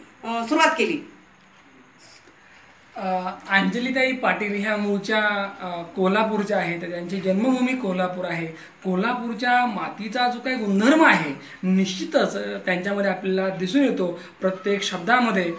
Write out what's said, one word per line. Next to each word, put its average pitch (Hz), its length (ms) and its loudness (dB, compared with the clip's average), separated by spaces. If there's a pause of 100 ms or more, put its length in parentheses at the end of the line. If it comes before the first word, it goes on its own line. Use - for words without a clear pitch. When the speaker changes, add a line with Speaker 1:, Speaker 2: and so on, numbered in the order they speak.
(240)
Speaker 1:
अं, 226 240 -4
सुरुवात 311 300 4
केली. - 220 -2 (2000)
Speaker 2:
अ, 214 80 -8 (460)
अंजलीताई 247 640 2
पाटील 202 520 0
ह्या 214 140 0
मूळच्या, 202 720 0 (120)
अ, 175 200 -6
कोल्हापूरच्या 202 760 0
आहेत. 170 220 -2
त्यांची 175 400 -6
जन्मभूमी 247 560 2
कोल्हापूर 185 500 -2
आहे. 165 220 -4 (360)
कोल्हापूरच्या 233 840 0
मातीचा 208 600 -2
जो 233 120 -2
काही 262 160 -4
गुणधर्म 226 500 4
आहे, 160 280 4 (300)
निश्चितच, 190 720 0
अ, 202 300 -6
त्यांच्यामध्ये 196 460 0
आपल्याला 190 440 -2
दिसून 185 280 2
येतो. 180 360 0 (220)
प्रत्येक 196 420 0
शब्दामध्ये, 190 760 2